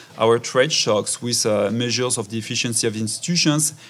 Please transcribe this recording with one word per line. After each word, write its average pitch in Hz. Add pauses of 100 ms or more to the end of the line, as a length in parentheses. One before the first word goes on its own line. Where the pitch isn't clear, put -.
(160)
our 117
trade 131
shocks -
with, 120
uh, 104
measures 123
of 107
the 113
efficiency 117
of 107
institutions. 151 (160)